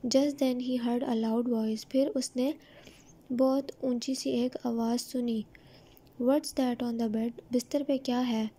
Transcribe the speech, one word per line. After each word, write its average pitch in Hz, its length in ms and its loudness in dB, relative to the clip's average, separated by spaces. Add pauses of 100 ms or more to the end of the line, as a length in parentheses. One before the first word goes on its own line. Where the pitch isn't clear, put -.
Just 269 280 4
then 254 260 0
he 247 240 -2
heard 240 240 0
a 226 160 0
loud 233 240 0
voice, 220 400 -2
फिर 269 200 2
उसने 262 460 -2 (800)
बहुत 262 360 2 (160)
ऊंची 254 300 -2
सी 269 160 -4
एक 247 260 0 (100)
आवाज़ 233 340 0
सुनी। 233 440 -2 (800)
What's 277 320 2
that 247 220 0
on 240 220 -4
the 233 100 0
bed? 226 440 -4
बिस्तर 247 300 0
पे 277 160 2
क्या 254 200 0
है? 220 400 0